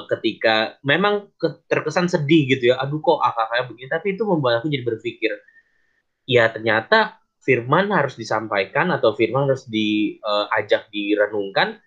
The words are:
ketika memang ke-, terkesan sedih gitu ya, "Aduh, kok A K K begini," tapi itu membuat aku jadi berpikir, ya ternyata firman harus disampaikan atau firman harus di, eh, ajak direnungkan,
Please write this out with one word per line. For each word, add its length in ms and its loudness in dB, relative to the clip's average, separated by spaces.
ketika 800 0
memang 480 0
ke-, 320 -6
terkesan 400 0
sedih 400 2
gitu 240 2
ya, 80 0
"Aduh, 240 -6
kok 160 2
A 160 0
K 80 -2
K 80 -6
begini," 240 -14
tapi 240 -4
itu 80 -4
membuat 400 0
aku 80 -4
jadi 160 -4
berpikir, 480 -6
ya 160 4
ternyata 720 0
firman 480 2
harus 320 0
disampaikan 720 -2
atau 240 0
firman 320 0
harus 160 -2
di, 560 -2
eh, 240 -2
ajak 320 -2
direnungkan, 920 -2